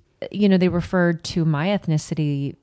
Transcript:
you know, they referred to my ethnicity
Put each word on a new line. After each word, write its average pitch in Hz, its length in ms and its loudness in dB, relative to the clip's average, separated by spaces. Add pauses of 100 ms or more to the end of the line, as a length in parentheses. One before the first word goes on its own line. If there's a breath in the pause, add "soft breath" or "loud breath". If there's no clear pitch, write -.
(320)
you 208 160 0
know, 190 100 6
they 180 120 4
referred 170 560 0
to 170 180 -2
my 156 240 0
ethnicity 151 960 -2